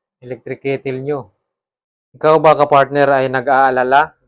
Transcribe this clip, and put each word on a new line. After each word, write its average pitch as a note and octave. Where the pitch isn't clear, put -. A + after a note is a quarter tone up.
electric B2+
kettle C3+
nyo. C3+
Ikaw D#3
ba, D#3
kapartner, C#3
ay C3
nag-aalala? C3